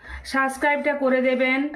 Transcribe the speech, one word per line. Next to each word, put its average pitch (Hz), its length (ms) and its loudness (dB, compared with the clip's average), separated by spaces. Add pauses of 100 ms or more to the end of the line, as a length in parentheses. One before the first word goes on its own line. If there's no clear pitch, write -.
(220)
সাবস্ক্রাইবটা 285 720 0
করে 262 280 2
দেবেন। 262 540 0